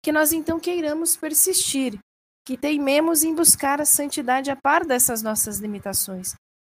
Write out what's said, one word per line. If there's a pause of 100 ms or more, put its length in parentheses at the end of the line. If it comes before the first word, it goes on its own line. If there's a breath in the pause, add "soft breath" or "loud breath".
Que
nós
então
queiramos
persistir, (480)
que
teimemos
em
buscar
a
santidade
a
par
dessas
nossas
limitações, (280)